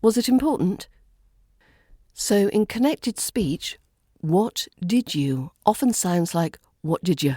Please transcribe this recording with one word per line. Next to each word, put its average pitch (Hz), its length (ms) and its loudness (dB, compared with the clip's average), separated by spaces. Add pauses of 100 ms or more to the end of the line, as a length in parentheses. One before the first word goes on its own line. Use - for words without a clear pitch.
Was 220 160 4
it 240 120 0
important? 254 580 0 (1300)
So 202 360 0
in 214 160 2
connected 247 540 -2
speech, - 580 -4 (440)
What 180 460 0 (180)
did 233 300 0
you? 139 360 -2 (140)
often 226 280 2
sounds 175 400 0
like, 165 240 -2 (240)
What 160 220 -2
did 175 200 0
you? 139 140 2